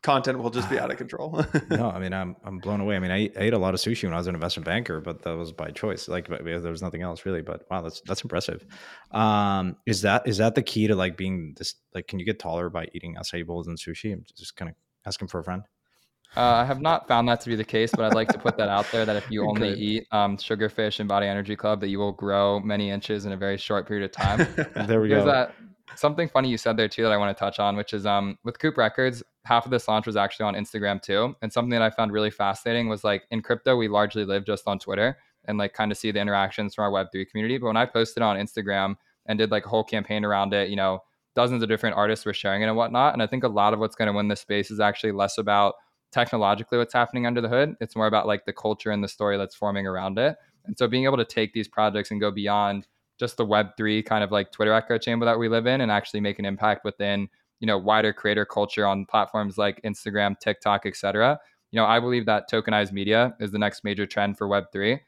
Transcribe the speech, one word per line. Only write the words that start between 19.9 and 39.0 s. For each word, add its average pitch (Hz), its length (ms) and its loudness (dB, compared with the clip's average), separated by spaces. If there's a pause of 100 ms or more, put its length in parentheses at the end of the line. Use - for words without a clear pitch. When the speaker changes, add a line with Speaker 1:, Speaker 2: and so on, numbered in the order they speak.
Speaker 3:
um, 101 260 2
Sugarfish 107 640 -2
and 104 100 -4
Body 101 180 2
Energy 101 280 -4
Club, 104 260 0
that 101 60 -2
you 98 100 -2
will 101 140 -2
grow 101 480 2
many 104 320 -2
inches 101 340 -4
in 98 60 -6
a 95 60 -6
very 98 200 -2
short 101 300 -4
period 101 180 -4
of 95 60 -8
time. 101 280 0
Speaker 1:
<laughs> - 480 -2
Speaker 2:
There 113 140 4
we 107 80 2
Speaker 3:
There's 104 140 6
Speaker 2:
go. 143 80 6
Speaker 3:
that, 127 240 2 (400)
something 151 320 0
funny 131 220 2
you 113 80 0
said 113 180 0
there 110 140 2
too - 140 -2
that 110 80 6
I 104 60 4
wanna 101 160 2
touch 98 260 -4
on, 101 180 2
which 104 160 -6
is, 101 120 -4
um, 101 380 0
with 117 160 -8
Coop 156 180 0
Records, 120 460 2 (220)
half 117 180 4
of 131 80 -4
this 120 160 0
launch 107 200 2
was 107 100 -2
actually 101 300 0
on 98 80 -2
Instagram 101 460 -4
too. 107 400 0
And 110 120 -6
something 120 160 0
that 117 140 2
I 110 60 4
found 107 220 -2
really 107 200 0
fascinating 113 580 -2
was, 107 160 -6
like, 101 260 0
in 113 100 -4
crypto, 123 360 2
we 113 100 0
largely 104 380 2
live 98 180 -2
just 104 240 -4
on 101 120 -2
Twitter 104 380 -2 (280)
and, 107 120 -4
like, 101 160 -2
kinda 104 220 0
see 110 160 -4
the 101 80 0
interactions 101 560 0
from 107 100 -2
our 101 60 0
web 98 220 0
three 95 120 -6
community. 113 340 -4
But 120 80 -2
when 110 100 0
I 107 80 4
posted 113 380 0
on 104 120 2
Instagram 98 600 -2 (320)